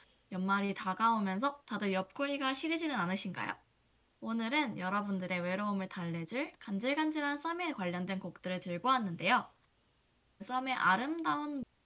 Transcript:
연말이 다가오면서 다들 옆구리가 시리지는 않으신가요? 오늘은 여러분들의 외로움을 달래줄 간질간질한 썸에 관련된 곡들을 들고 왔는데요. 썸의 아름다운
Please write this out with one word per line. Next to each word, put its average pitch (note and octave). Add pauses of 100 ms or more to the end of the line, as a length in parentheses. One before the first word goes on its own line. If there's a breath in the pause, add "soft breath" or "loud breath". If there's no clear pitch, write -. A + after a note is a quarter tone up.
(320 soft breath)
연말이 G3
다가오면서 G#3+
다들 G3+
옆구리가 C#4
시리지는 D#4+
않으신가요? F3 (680)
오늘은 A3+
여러분들의 F#3
외로움을 F#3+
달래줄 E3+
간질간질한 C#4+
썸에 E4+
관련된 F3+
곡들을 F3+
들고 F3
왔는데요. G#3+ (920)
썸의 B3+
아름다운 D4 (220)